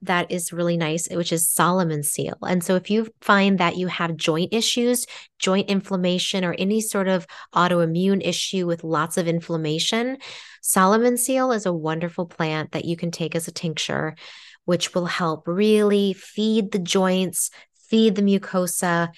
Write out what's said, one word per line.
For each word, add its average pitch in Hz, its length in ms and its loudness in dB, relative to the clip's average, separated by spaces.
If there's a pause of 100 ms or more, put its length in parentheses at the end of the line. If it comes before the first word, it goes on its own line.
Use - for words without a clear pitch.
that 180 280 0
is 175 220 -4
really 175 240 0
nice, 165 320 -2
which 175 240 -2
is 165 160 0
Solomon 165 540 2
seal. - 400 -4
And 185 200 0
so 185 120 0
if 180 160 -2
you 220 180 0 (120)
find 196 380 4
that 170 180 0
you 180 100 -2
have 170 300 -4
joint 165 360 0
issues, 240 540 0 (320)
joint 196 320 0
inflammation, 185 760 0
or 175 100 -2
any 202 260 0
sort 202 280 -2
of 185 180 0 (280)
autoimmune 175 720 2
issue 180 420 -2
with 170 180 -4
lots 160 320 -2
of 180 100 0
inflammation, 165 920 -2 (420)
Solomon 226 560 4
seal 262 360 0
is 214 120 -2
a 185 80 0
wonderful 165 540 -4
plant 156 460 -4
that - 120 -6
you 170 120 -4
can 170 140 -4
take 165 240 -6
as 165 140 -4
a 170 40 -12
tincture, 156 640 -4 (520)
which 175 280 -2
will 175 120 0
help 160 420 -4
really 202 640 4
feed 214 580 -2
the 208 80 -2
joints, 185 720 0 (380)
feed 220 260 4
the 202 80 0
mucosa, 180 960 0